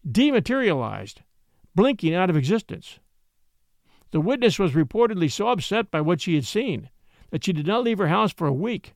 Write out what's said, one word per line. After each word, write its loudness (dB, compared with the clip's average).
dematerialized, 0
blinking 2
out 2
of 2
existence. -4
The 0
witness 2
was 2
reportedly 0
so -2
upset -2
by -2
what 0
she -2
had 0
seen -4
that -6
she 0
did -2
not 0
leave 0
her 0
house 2
for -4
a 0
week -6